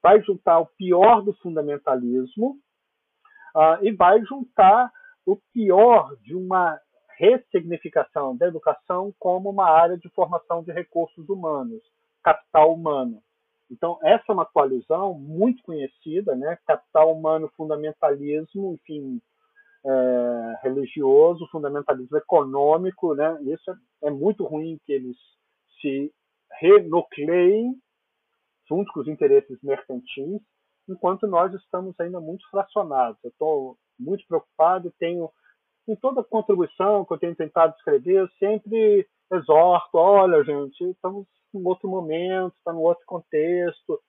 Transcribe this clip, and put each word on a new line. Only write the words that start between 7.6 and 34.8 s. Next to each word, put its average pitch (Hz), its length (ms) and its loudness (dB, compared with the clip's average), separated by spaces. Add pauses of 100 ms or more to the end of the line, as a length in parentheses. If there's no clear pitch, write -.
da 156 120 0
educação 180 720 -6
como 185 300 -4
uma 196 200 2
área 170 280 6
de 170 120 -20
formação 170 540 -4
de 170 80 -14
recursos 165 580 -8
humanos, 151 520 -6 (420)
capital 160 500 2
humano. 139 480 -6 (500)
Então, 165 320 -6
essa 196 260 2
é - 20 -2
uma 180 140 -2
coalizão 156 720 -2
muito 165 480 -4
conhecida, 156 720 -8
né? 147 200 -8 (120)
Capital 160 440 2
humano, 160 460 -4
fundamentalismo, 156 1160 -6
enfim, 139 440 -12 (640)
é, 123 800 -2
religioso, 143 880 2
fundamentalismo 143 680 -6
econômico, 151 1000 0
né? 156 280 -4
Isso 156 280 -8
é, 185 40 -14 (280)
é 147 80 -4
muito 175 340 -4
ruim 156 400 -10
que 147 80 -6
eles 127 240 -8 (640)
se 139 320 -6 (460)
renucleiem 180 1160 2 (960)
junto 180 240 -4
com 151 60 -10
os 139 80 -8
interesses 139 560 0
mercantis, 139 800 -10 (440)
enquanto 190 380 -4
nós 180 300 0
estamos 185 440 -10
ainda 175 200 -8
muito 165 320 -14
fracionados. 147 720 -4
Eu 120 160 -16
tô 139 380 -4 (200)
muito 165 300 -8
preocupado, 175 720 -2